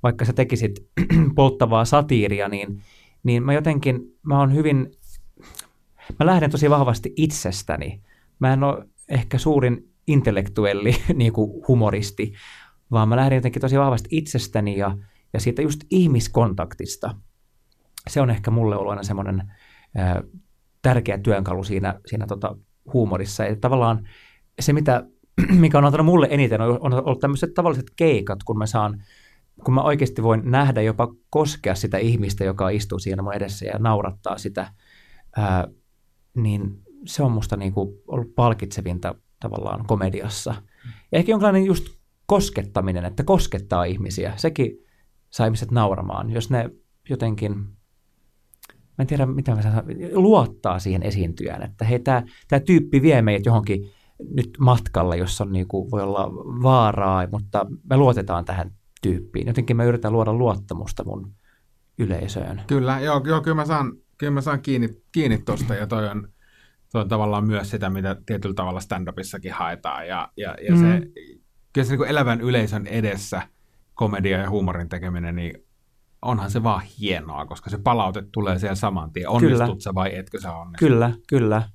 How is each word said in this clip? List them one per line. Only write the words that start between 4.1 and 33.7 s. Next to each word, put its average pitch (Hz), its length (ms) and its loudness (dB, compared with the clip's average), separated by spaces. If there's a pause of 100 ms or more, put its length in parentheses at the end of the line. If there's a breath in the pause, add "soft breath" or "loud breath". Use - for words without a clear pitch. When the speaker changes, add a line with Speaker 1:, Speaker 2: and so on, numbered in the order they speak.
Speaker 1:
mä 143 160 2
oon 139 160 4
hyvin, 147 360 2 (1300 loud breath)
mä 151 80 2
lähden 165 240 4
tosi 147 200 2
vahvasti 123 460 2
itsestäni. 92 840 -4 (380 soft breath)
Mä 131 140 2
en 135 120 2
oo 139 200 -2 (240)
ehkä 127 300 0
suurin 127 500 2 (180)
intellektuelli 101 880 2 (140)
<laughs> - 60 2
niinku 110 540 0
humoristi, 104 640 2 (580 loud breath)
vaan 110 180 4
mä 117 80 4
lähden 135 200 4
jotenkin 123 240 0
tosi 135 180 2
vahvasti 135 340 2
itsestäni 113 680 -2
ja, 98 180 -2 (360 loud breath)
ja - 80 -2
siitä 120 220 -2
just 151 180 -2 (100)
ihmiskontaktista. 113 1200 0 (960)
Se 143 100 0
on 127 100 4
ehkä 107 200 -2
mulle 110 260 2
ollut 101 140 -2
aina 101 120 -6
semmonen, 98 400 -4 (540 soft breath)
ö, 90 320 -2 (540)
tärkeä 117 360 2
työnkalu 95 460 -2
siinä, 98 420 -4
siinä 107 200 -6
tota 101 300 -6 (360)
huumorissa. 98 520 0
Ja 104 120 -2
tavallaan 113 520 0 (520 loud breath)
se, 143 120 2
mitä, 147 320 2 (260)
<clears throat> 180 300 4
mikä 151 180 8
on 143 60 8
antanut 151 220 4
mulle 170 240 6
eniten, 127 300 2
on, 120 200 2
on 131 140 0 (120)
ollut 135 140 -2
tämmöiset 143 340 -2
tavalliset 160 320 0 (100)
keikat, 104 480 0
kun 110 140 -2
mä 107 80 -2
saan, 104 360 -2 (640 soft breath)
kun 127 100 2
mä 135 80 2
oikeasti 147 400 0
voin 113 220 2
nähdä, 127 380 2
jopa 113 320 0 (160)
koskea 151 440 0
sitä 101 240 -2
ihmistä, 104 460 0
joka 95 240 0
istuu 101 300 -4
siinä 95 240 -4
mun 101 120 -6
edessä 101 320 -8
ja 101 120 -6